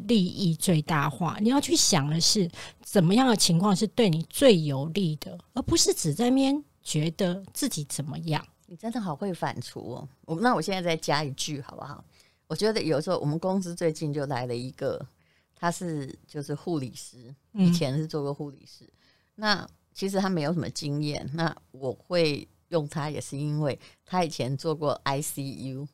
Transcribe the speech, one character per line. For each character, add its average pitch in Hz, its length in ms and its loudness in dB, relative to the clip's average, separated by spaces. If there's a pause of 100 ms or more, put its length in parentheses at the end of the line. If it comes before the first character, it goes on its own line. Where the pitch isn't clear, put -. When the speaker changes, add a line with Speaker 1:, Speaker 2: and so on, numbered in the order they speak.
Speaker 1:
利 208 180 6
益 170 300 0
最 156 280 2
大 151 260 2
化， - 320 -2
你 214 80 4
要 277 100 4
去 311 160 2
想 151 320 4
的 160 140 0
是 180 280 4 (320)
怎 - 220 4
么 175 100 6
样 262 140 6
的 233 80 6
情 165 240 4
况 202 160 4
是 190 120 2
对 220 220 4
你 160 200 0
最 247 320 8
有 139 320 -2
利 160 240 0
的， 175 200 -12 (140)
而 247 120 -4
不 - 120 0
是 370 180 4
只 151 200 0
在 233 160 2
那 262 60 4
边 269 280 2 (180)
觉 156 300 -2
得 185 320 -2 (100)
自 - 140 -4
己 160 220 -4
怎 - 160 -6
么 151 140 -10
样。 160 220 -4 (260)
Speaker 2:
你 175 100 -20
真 220 160 -8
的 247 80 -6
好 185 120 -4
会 190 200 -6
反 156 280 -4
刍 - 200 -12
哦。 120 260 -12 (160)
我， 165 160 -6
那 240 160 4
我 226 60 0
现 214 120 -4
在 185 80 -2
再 170 140 0
加 151 300 0
一 135 60 -6
句 143 280 -6
好 - 160 -16
不 - 80 -12
好？ - 180 -14 (460)
我 160 80 -4
觉 214 160 2
得 214 100 0
有 156 200 2
时 180 100 -4
候 175 80 0
我 - 60 -4
们 147 120 0
公 190 240 0
司 175 140 -8
最 170 160 0
近 156 220 -4
就 143 140 -2
来 127 180 -2
了 123 100 -2
一 127 160 -6
个， - 340 -4 (540)
他 170 100 0
是 160 560 -6
就 - 160 -10
是 143 140 -6
护 165 240 -4
理 127 160 -8
师， - 220 -18 (360)
Speaker 1:
嗯。 196 120 4
Speaker 2:
以 175 80 8
前 147 240 0
是 156 80 -2
做 160 160 -4
过 143 100 -4
护 143 200 -8
理 139 140 -20
师。 - 220 -20 (460)
那 208 340 0 (260)
其 - 140 -4
实 196 120 0
他 190 100 0
没 170 140 0
有 151 100 0
什 170 60 0
么 107 100 -4
经 147 340 -4
验， 147 300 -4
那 165 200 -2 (180)
我 131 200 -6
会 160 560 0 (220)
用 156 180 0
他 151 220 -4
也 - 100 -6
是 - 160 -10
因 147 260 -2
为 143 160 0 (280)
他 180 180 0
以 156 60 0
前 139 260 -2
做 156 200 -2
过 147 160 0 (120)
I 139 180 -2
C 147 220 -6
U 135 500 -10